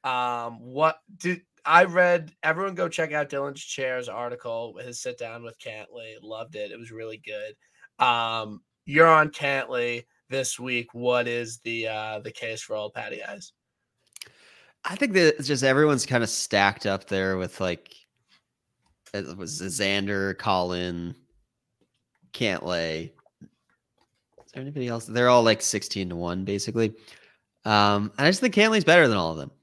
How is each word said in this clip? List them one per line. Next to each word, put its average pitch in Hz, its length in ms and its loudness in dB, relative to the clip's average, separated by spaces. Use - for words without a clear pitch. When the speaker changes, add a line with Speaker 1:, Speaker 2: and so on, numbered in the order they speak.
Speaker 1:
Um, 123 560 -4
what 135 420 -2
did 175 240 -4
I 165 180 8
read? 175 480 4
Everyone 180 320 -2
go 175 160 -2
check 160 220 -4
out 147 180 -2
Dylan 139 260 -6
Chair's 127 540 -6
article, 117 760 -8
his 120 160 -14
sit 123 200 -10
down 117 240 -12
with 113 160 -18
Cantlay. 110 640 -16
Loved 110 320 -14
it. 107 160 -8
It 117 80 -16
was 117 120 -18
really 110 320 -14
good. 107 320 -12
Um, 113 600 -2
you're 151 220 6
on 156 220 8
Cantlay, 123 760 -4
this 131 300 -4
week, 120 340 -6
what 120 340 0
is 120 320 -6
the, 113 280 -6
uh, 107 320 -6
the - 120 -12
case 113 300 -10
for 110 140 -8
old 104 180 -8
Patty 113 300 -10
Ice? 202 280 -14
Speaker 2:
I 180 100 -6
think 233 180 -2
that 165 240 6
it's 131 100 -8
just 135 160 0
everyone's 139 420 4
kinda 117 220 2
stacked - 580 0
up 98 220 -2
there 95 300 0
with, 92 220 -6
like, 90 340 -4
it 90 240 -8
was 151 220 -10
Xander, 98 800 -2
Colin, 90 800 -2
Cantlay. 82 800 -4
Is - 1120 -20
there 131 80 -12
anybody 135 260 -8
else? 117 180 -6
They're 123 240 4
all, 123 140 10
like, 110 180 6
sixteen 95 480 -4
to 87 60 -8
one, 87 300 -4
basically. 107 480 -2
Um, 104 520 4
and 139 80 0
I 165 40 8
just 190 100 2
think 247 160 0
Cantlay's 214 300 4
better 165 220 8
than 107 100 2
all 82 140 0
of 80 60 -6
them. 71 140 -12